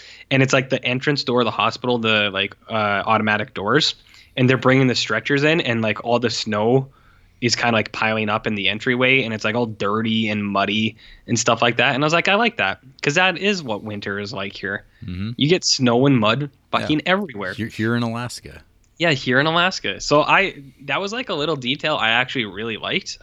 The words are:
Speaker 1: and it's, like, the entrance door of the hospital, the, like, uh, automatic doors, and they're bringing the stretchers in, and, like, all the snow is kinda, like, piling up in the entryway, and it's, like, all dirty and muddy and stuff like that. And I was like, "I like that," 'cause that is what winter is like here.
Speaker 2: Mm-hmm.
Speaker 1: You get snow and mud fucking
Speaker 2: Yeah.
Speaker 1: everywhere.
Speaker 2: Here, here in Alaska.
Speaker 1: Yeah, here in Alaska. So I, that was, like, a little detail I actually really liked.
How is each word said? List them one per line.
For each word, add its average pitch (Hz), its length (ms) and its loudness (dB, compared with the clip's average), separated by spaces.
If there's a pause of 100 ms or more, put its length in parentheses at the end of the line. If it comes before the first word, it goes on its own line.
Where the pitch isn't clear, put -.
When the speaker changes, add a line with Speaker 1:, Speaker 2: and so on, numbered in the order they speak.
(300)
Speaker 1:
and 135 120 4
it's, 135 100 2
like, 135 180 2
the 131 140 -2
entrance 131 400 -2
door 123 160 2
of 120 60 4
the 110 40 -2
hospital, 120 480 0
the, 107 340 2
like, 98 240 -2 (120)
uh, 104 360 0
automatic 110 480 0
doors, 113 440 0 (400)
and 131 120 4
they're 131 80 6
bringing 131 300 4
the 120 80 2
stretchers 113 480 -2
in, 151 180 2
and, 117 220 -2
like, 107 220 -2
all 120 160 2
the 120 100 0
snow 117 580 0 (520)
is 117 160 0
kinda, 123 160 0
like, 110 200 0
piling 110 360 -2
up 107 180 -2
in 110 80 -2
the 98 140 0
entryway, 127 540 2
and 113 100 -4
it's, 107 120 -6
like, 110 100 0
all 123 120 0
dirty 110 640 -2
and 104 180 -2
muddy 101 480 0 (320)
and 113 120 0
stuff 117 240 2
like 120 160 2
that. 131 160 2
And 139 100 0
I - 20 2
was 156 60 0
like, 170 160 2
"I 196 60 4
like 226 240 0
that," 95 220 -2 (220)
'cause 143 120 0
that 185 240 2
is 190 240 -2
what 110 200 -4
winter 101 360 -6
is 101 140 -6
like 98 220 -8
here. 101 300 -6 (200)
Speaker 2:
Mm-hmm. 98 340 -6
Speaker 1:
You 139 100 2
get 170 160 4
snow 123 400 4
and 139 140 6
mud 120 320 0 (200)
fucking 117 360 0
Speaker 2:
Yeah. 180 60 2
Speaker 1:
everywhere. 110 420 -4
Speaker 2:
Here, 107 140 -6
here 113 280 -2
in 120 60 0
Alaska. 117 600 -8 (360)
Speaker 1:
Yeah, 165 140 2
here 127 280 0
in 147 60 2
Alaska. 165 560 -2
So 147 180 4
I, 151 420 2 (200)
that 143 180 -4
was, 202 140 -8
like, 247 160 -8
a 190 40 -4
little 156 220 -2
detail 139 400 -2
I 110 140 0
actually 123 340 0
really 104 320 -8
liked. - 460 -6